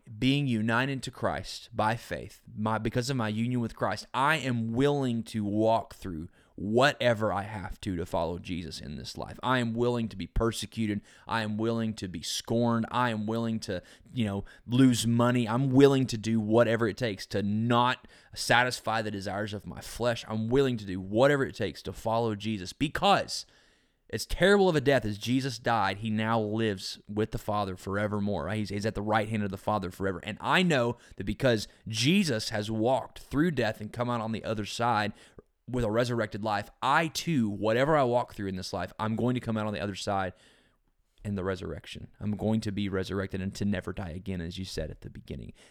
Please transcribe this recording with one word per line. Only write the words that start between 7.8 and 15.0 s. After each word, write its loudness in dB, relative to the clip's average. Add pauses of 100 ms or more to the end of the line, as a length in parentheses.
to, -4
to -4
follow -2
Jesus -8
in -10
this -12
life. -10
I 2
am -2
willing 0
to -12
be -6
persecuted. -2 (260)
I -2
am -2
willing -2
to -8
be -10
scorned. 0
I 0
am -4
willing -2
to, -6 (280)
you 0
know, -2 (220)
lose 6